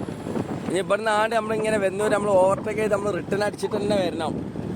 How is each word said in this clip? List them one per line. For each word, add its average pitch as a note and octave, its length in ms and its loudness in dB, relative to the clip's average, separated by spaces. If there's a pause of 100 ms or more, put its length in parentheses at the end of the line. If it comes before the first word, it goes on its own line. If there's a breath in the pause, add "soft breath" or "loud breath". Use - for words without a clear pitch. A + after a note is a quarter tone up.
(680)
ഇനി E3+ 100 0
ഇവിടുന്ന് G3+ 320 0
ആണ്ട് A3 240 2
നമ്മളിങ്ങനെ G#3+ 420 0
വരുന്നവര് G3+ 360 0
നമ്മൾ G3+ 160 2
ഓവർടേക്ക് G3 500 4
ചെയ്ത് G#3+ 120 0
നമ്മൾ G3+ 200 2
റിട്ടേൺ F#3 320 -2
അടിച്ചിട്ട് G3 320 -2
തന്നെ G#3 200 0
വരണം. E3 560 -2 (240)